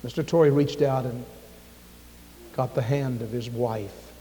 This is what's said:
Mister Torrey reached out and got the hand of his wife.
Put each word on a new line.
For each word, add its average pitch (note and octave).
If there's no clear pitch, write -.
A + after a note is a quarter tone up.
Mister C#3
Torrey D#3+
reached C#3+
out C3
and A#2+
got B2+
the C3+
hand B2+
of A2
his A#2+
wife. A2